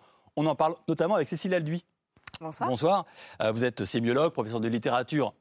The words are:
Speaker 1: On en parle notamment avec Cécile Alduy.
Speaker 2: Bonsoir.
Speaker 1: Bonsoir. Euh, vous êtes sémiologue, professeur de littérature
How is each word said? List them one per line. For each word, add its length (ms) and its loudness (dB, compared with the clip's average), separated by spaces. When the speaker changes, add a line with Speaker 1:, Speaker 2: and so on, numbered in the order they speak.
Speaker 1:
On 80 0
en 100 2
parle 220 0
notamment 280 0
avec 160 0
Cécile 240 -4
Alduy. 280 -2
Speaker 2:
Bonsoir. 260 -4
Speaker 1:
Bonsoir. 380 2
Euh, 120 2
vous 120 0
êtes 220 0
sémiologue, 480 2
professeur 260 -2
de 80 0
littérature 720 0